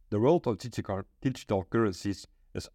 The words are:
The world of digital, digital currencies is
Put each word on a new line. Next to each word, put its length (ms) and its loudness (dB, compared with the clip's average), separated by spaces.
The 80 2
world 280 4
of 120 -2
digital, 440 -6
digital 440 0
currencies 640 0
is 200 -8